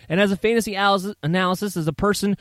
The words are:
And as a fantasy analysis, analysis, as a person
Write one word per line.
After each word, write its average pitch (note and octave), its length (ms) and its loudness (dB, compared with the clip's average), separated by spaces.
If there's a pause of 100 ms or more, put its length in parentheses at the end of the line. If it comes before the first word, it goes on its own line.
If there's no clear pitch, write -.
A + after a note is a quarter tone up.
And F3 140 0
as G3+ 100 4
a G3 60 0
fantasy A3 380 0
analysis, G3 480 0
analysis, F#3 520 0
as D#3+ 120 -2
a D#3 60 -2
person G3+ 480 0